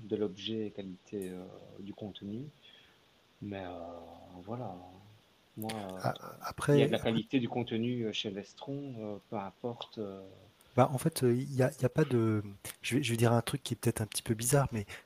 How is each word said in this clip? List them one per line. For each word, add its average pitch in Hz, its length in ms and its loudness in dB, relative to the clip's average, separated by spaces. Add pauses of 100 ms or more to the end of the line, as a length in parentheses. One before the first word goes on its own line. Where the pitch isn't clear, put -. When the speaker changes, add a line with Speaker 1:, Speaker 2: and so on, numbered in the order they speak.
Speaker 1:
de 104 120 -2
l'objet, 104 600 -2
qualité, 95 540 -8
euh, 90 120 -8 (380)
du 98 140 -10
contenu. 104 480 -8 (1000)
Mais, 98 240 -6
euh, 90 60 -8 (720)
voilà, 107 320 -6 (800)
moi, 110 140 -4 (320)
Speaker 2:
A-, 120 80 2
Speaker 1:
euh, - 220 -6 (100)
Speaker 2:
après, - 340 4
Speaker 1:
il 139 40 8
y - 20 8
a 139 40 6
de 147 60 2
la 139 60 4
Speaker 2:
après 123 120 0
Speaker 1:
qualité 113 300 2
du 117 80 0
contenu, 120 560 0
euh, 107 80 -2
chez - 160 -4
Vestron, 135 720 -8
euh, 104 180 -6 (140)
peu 117 60 -4
importe, 104 600 -6
euh. 98 240 -6 (560)
Speaker 2:
Bah, 127 160 8
en 127 60 0
fait, - 260 -2
euh, 120 80 6
il 135 220 0
y 123 80 4
a, 131 100 4
il - 80 -12
y 127 60 4
a - 20 6
pas 156 160 4
de, 113 380 4 (400)
je 120 140 2
vais, 147 60 4
je 117 80 0
vais 117 60 2
dire 117 160 8
un 117 80 6
truc - 220 -2
qui - 100 -4
est - 60 -4
peut-être - 240 2
un 104 40 -2
petit - 160 -6
peu 120 120 2
bizarre, 120 380 4
mais 107 120 0 (220)